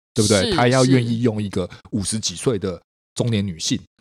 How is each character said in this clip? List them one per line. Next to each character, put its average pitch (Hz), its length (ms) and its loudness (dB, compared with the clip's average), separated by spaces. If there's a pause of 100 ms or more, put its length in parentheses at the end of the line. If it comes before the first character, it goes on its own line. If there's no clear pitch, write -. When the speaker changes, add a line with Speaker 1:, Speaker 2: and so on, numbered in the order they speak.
(120)
Speaker 1:
对 113 100 0
不 104 60 2
对？ 107 220 2
Speaker 2:
是， - 40 0
Speaker 1:
他 123 140 2
要 131 160 4
愿 131 180 4
意 117 200 -2
用 107 200 0
一 104 60 -4
个 92 200 -4 (240)
五 107 100 -2
十 107 180 -4
几 92 140 -6
岁 110 240 -2
的 92 200 -6 (360)
中 120 160 -2
年 101 160 0
女 85 120 -8
性， 104 200 -4
Speaker 2:
是。 - 60 -16 (160)